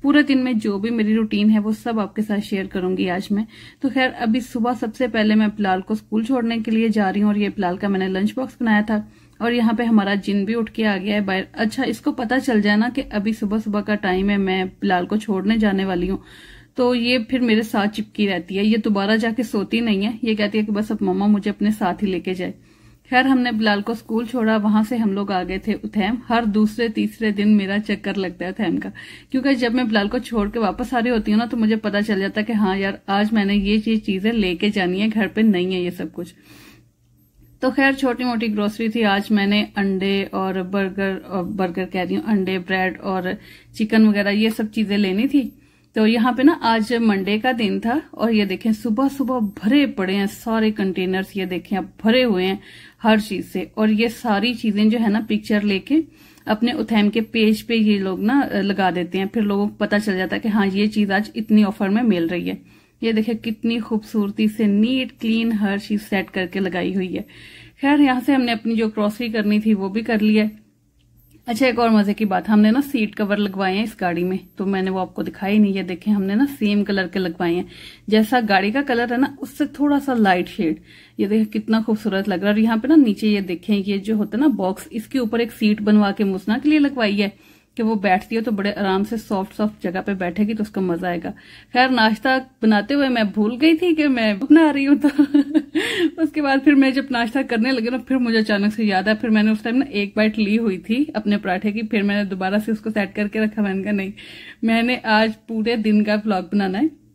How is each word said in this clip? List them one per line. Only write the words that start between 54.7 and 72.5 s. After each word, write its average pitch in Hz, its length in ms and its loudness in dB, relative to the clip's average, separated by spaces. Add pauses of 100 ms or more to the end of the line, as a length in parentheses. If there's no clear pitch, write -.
जो 240 80 2
है 226 120 2
ना, 208 120 0
पिक्चर 214 420 -2
लेके 208 400 0 (440)
अपने 233 260 0
उथैम 214 360 0
के 226 120 0
पेज 220 400 0
पे 233 140 -2
ये 214 240 2
लोग 190 240 -4
ना 262 300 2
लगा 196 380 0
देते 175 260 -4
हैं, 196 100 -2
फिर 220 160 -2
लोगों 202 240 0
को 208 80 -8
पता 208 240 0
चल 208 180 -2
जाता 185 180 -2
है 196 40 -4
कि 226 100 -2
हाँ, 202 180 2
ये 202 200 0
चीज 208 240 0
आज 208 240 -2
इतनी 214 280 2
ऑफर 196 260 -2
में 220 140 0
मिल 175 240 2
रही 180 220 -4
है। 185 80 -6 (460)
ये 226 100 0
देखें, 220 240 0
कितनी 233 420 -4
खूबसूरती 214 680 -2
से 214 200 0
नीट 226 440 2
क्लीन 226 400 -2
हर 202 280 0
चीज 208 220 -4
सेट 196 280 -4
करके 185 300 -4
लगाई 185 340 -2
हुई 185 140 -2
है। 175 180 -6 (560)
खैर, 285 200 4
यहाँ 254 200 4
से 285 120 2
हमने 247 180 2
अपनी 226 240 -2
जो 220 120 0
ग्रोसरी 214 420 -2
करनी 214 300 0
थी, 220 140 2
वो 190 160 -2
भी 214 120 -4
कर 220 200 0
लिया 214 220 4
है। - 260 -6 (800)
अच्छा, 240 200 2
एक 233 120 0
और 233 100 4
मजे 208 240 4
की 220 120 -2
बात, 190 240 -2
हमने 214 220 6